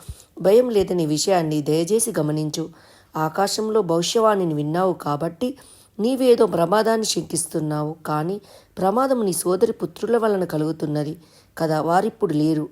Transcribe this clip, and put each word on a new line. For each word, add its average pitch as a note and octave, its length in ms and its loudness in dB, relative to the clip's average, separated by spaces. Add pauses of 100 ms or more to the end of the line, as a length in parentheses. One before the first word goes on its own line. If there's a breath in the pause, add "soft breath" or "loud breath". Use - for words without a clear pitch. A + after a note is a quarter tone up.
(400 loud breath)
భయం A#3 280 6
లేదనే F#3 380 0
విషయాన్ని D#3 560 0
దయచేసి E3+ 560 0
గమనించు. D#3 520 -2 (460 loud breath)
ఆకాశంలో G3 680 0
భవిష్యవాణిని F3 720 2
విన్నావు E3 380 0
కాబట్టి E3+ 600 -4 (460 loud breath)
నీవేదో A#3+ 460 4
ప్రమాదాన్ని G#3 600 2
శంకిస్తున్నావు, D#3 920 -4 (100)
కానీ D#3+ 340 -4 (380 loud breath)
ప్రమాదం A#3 460 2
నీ F#3 80 0
సోదరి F3+ 400 -2
పుత్రుల G#3 440 -4
వలన G#3 280 0
కలుగుతున్నది D3+ 720 -4 (400 soft breath)
కదా, D#3 240 0
వారిప్పుడు F3+ 520 0
లేరు. D3+ 380 0